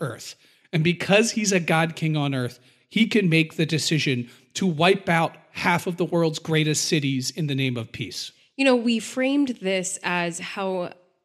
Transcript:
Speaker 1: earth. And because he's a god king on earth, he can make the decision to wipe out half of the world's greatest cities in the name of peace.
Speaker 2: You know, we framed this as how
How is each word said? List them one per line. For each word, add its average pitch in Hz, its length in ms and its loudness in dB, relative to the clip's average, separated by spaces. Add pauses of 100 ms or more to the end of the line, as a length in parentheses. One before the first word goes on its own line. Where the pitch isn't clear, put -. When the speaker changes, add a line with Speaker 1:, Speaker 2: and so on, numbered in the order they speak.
Speaker 1:
earth. 113 340 -10 (380)
And 165 100 2
because 185 500 2
he's 208 200 0
a 180 80 4
god 165 340 0
king 156 220 -2
on 143 180 0
earth, 127 240 -4 (300)
he 220 180 4
can 202 220 2
make 160 260 4
the 160 120 0
decision 147 600 0 (260)
to 190 120 0
wipe 175 420 2
out 165 280 0 (160)
half 175 340 0
of 175 120 -6
the 180 60 0
world's 165 360 0
greatest 156 480 0
cities 139 420 0
in 165 160 -4
the 139 80 -2
name 131 220 -2
of 113 160 -8
peace. - 400 -10 (240)
Speaker 2:
You 269 80 0
know, 262 100 6
we 233 240 0
framed 262 640 -2
this 185 420 -4
as 175 380 -4
how 185 540 -6 (300)